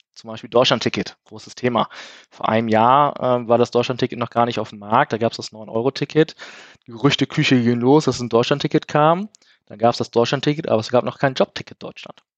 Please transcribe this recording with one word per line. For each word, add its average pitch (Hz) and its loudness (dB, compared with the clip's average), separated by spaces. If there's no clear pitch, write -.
zum - -20
Beispiel 110 -14
Deutschlandticket, 117 0
großes - -20
Thema. 120 -2
Vor - -6
einem 113 0
Jahr, 123 4
ähm, 123 -2
war 117 4
das 120 0
Deutschlandticket 120 -2
noch 120 -6
gar 120 0
nicht 117 -4
auf 107 -8
dem 107 -18
Markt, 110 0
da - -2
gab's 113 -2
das - -14
neun-Euro-Ticket. 123 -2
Die - -20
Gerüchteküche 131 0
ging 120 2
los, 143 4
dass 123 -2
ein 120 -6
Deutschlandticket 143 0
kam. 165 0
Dann 104 -20
gab's 117 2
das - -6
Deutschlandticket, 143 0
aber 110 2
es - -8
gab 123 2
noch 123 -10
kein 135 0
Jobticket - -6
Deutschland. - -18